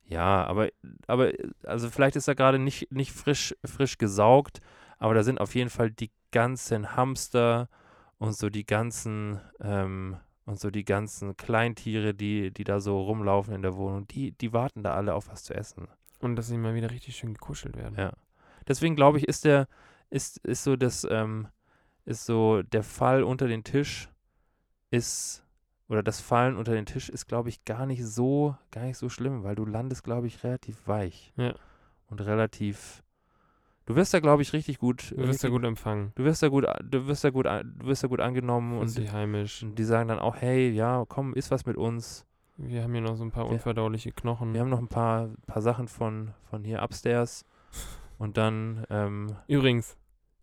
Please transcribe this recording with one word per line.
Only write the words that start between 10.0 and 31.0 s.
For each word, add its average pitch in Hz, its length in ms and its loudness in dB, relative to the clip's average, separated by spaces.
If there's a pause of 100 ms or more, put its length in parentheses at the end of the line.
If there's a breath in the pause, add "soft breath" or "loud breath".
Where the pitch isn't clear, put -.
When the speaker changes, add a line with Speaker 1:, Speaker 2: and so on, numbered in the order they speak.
Speaker 1:
und 101 120 -8
so 104 120 -4
die 104 140 -6
ganzen 101 520 -2
Kleintiere, 110 760 0
die, 104 380 -2
die 104 120 -10
da 101 160 0
so 98 220 0
rumlaufen 101 500 0
in 95 100 -6
der 92 120 0
Wohnung, 98 320 -4
die, 135 260 -6
die 113 200 -6
warten 117 300 -2
da 101 120 -2
alle 101 200 0
auf 92 140 -6
was - 160 -18
zu - 100 -10
essen. - 340 -10 (320)
Speaker 2:
Und 120 160 -2
dass 113 100 -6
sie 117 100 -4
mal 113 180 -2
wieder 113 160 -2
richtig 123 260 -12
schön 110 180 -8
gekuschelt - 420 -12
werden. 110 220 -10
Speaker 1:
Ja. 98 140 -2 (540 soft breath)
Deswegen 160 300 0
glaub 147 200 8
ich, 143 120 2
ist - 160 -2
der, 143 240 8 (400 soft breath)
ist, - 300 -6
ist - 240 -4
so 135 140 4
das, 123 340 0
ähm, 110 380 -2 (580)
ist - 180 -6
so, 110 380 6
der 110 200 0
Fall 131 400 4
unter 127 260 2
den 113 160 -2
Tisch - 440 -2 (840)
ist, - 540 -4 (440)
oder 107 140 2
das 107 180 -2
Fallen 123 360 2
unter 113 160 -2
den 107 140 0
Tisch - 220 -8
ist, - 180 -12
glaub 117 200 -2
ich, - 180 -10
gar 120 220 -4
nicht 123 180 -4
so, 131 520 2 (140)
gar 110 140 -8
nicht 127 140 -6
so 95 100 -6
schlimm, 123 360 -4
weil 101 100 -4
du 107 100 -2
landest, 110 400 -4
glaub 120 200 -2
ich, 113 200 -8
relativ 120 420 -6
weich. 101 500 -4